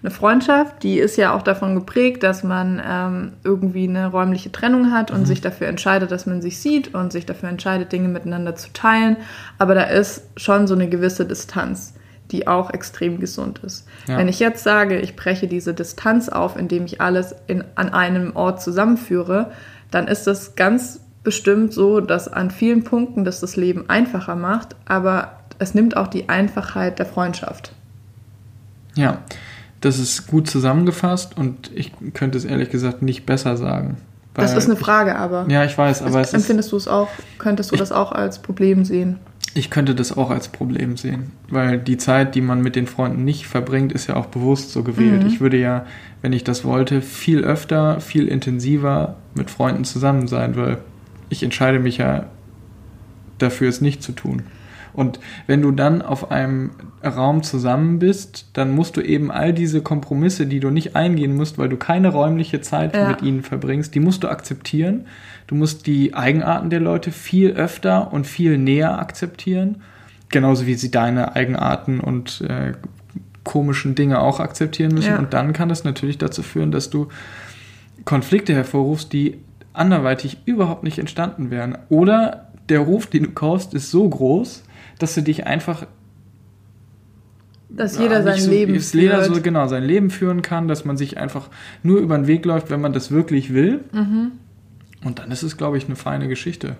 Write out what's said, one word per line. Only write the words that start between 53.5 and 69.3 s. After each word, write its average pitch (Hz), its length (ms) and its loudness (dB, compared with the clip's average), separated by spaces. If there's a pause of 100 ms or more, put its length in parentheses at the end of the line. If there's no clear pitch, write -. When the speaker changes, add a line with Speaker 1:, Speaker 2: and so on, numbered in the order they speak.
Speaker 2:
es 123 120 -2
nicht 143 220 0
zu 127 100 -10
tun. 127 300 -6 (500)
Und 131 280 -2 (260)
wenn 143 160 4
du 143 80 4
dann 143 320 2
auf - 300 -6
einem 131 380 -2 (340)
Raum 139 400 2
zusammen 143 560 2
bist, - 540 0
dann 135 180 0
musst 165 240 0
du - 40 0
eben 147 300 0
all 156 240 0
diese 156 280 0
Kompromisse, 151 640 0
die 139 120 -2
du 135 120 0
nicht 156 260 0
eingehen 151 400 2
musst, 151 220 -2
weil 131 100 0
du 127 80 -2
keine 185 320 2
räumliche 151 520 2
Zeit 156 360 -2
Speaker 1:
Ja. 151 120 2
Speaker 2:
mit - 140 -2
ihnen 135 220 0
verbringst, 135 500 -4
die 143 60 2
musst 185 240 2
du - 40 -4
akzeptieren. 170 800 -4 (400)
Du - 80 -6
musst 156 320 -2
die 139 280 2
Eigenarten 156 560 0
der 170 100 2
Leute 170 320 0
viel 190 400 2
öfter 185 600 0
und 143 140 -2
viel 160 320 2
näher 139 400 2
akzeptieren. 185 800 -4 (520)